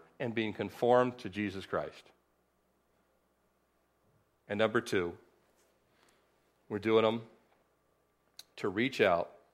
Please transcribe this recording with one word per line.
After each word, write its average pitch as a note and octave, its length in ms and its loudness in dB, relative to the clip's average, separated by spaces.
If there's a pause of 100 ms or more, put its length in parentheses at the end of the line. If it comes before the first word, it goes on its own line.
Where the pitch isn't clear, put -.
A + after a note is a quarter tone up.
(200)
and A#2 160 -4
being A2 160 -2
conformed B2 680 2
to G2+ 100 -10
Jesus F#2+ 360 -6
Christ. - 460 -8 (2500)
And G#2 80 -4
number A2 240 2
two, F2 360 -2 (1500)
we're G#2 100 -4
doing A2 240 4
them A2+ 180 2 (1300)
to A2 140 -6
reach A#2+ 320 -2
out F2+ 280 4 (240)